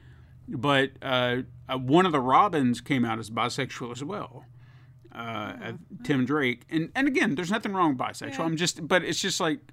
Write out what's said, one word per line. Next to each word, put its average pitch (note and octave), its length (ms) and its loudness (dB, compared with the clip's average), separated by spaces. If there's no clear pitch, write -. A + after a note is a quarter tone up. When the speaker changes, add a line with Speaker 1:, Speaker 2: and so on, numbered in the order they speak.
Speaker 1:
But, C3+ 540 2
uh, B2+ 420 0
uh, C3 80 -2
one C#3 280 6
of F3 60 2
the D3 80 2
Robins C3+ 600 4
came B2 240 0
out A2+ 140 -2
as G2+ 100 -10
bisexual A#2+ 640 -4
as A#2+ 120 -10
well. C#3+ 420 -10
Uh, G#2+ 480 -8
Speaker 2:
Oh. G#2 40 -12
Speaker 1:
uh, A2+ 80 -10
Tim C3+ 220 2
Drake. C3 440 0
And, D#3+ 260 -2
and C4+ 120 2
again, C4 280 2
there's F3 160 -2
nothing A3 220 -4
wrong F3+ 160 2
with C3 100 0
bisexual. A2+ 400 -8
Speaker 2:
Yeah. E3 60 -2
Speaker 1:
I'm E3 120 -2
just, E3 300 -2
but F3+ 160 4
it's E3 180 -4
just F#3+ 200 -2
like, D#3 180 0